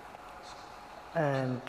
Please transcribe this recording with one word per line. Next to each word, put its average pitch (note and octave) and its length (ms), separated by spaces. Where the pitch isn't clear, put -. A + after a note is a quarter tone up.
And, C3+ 540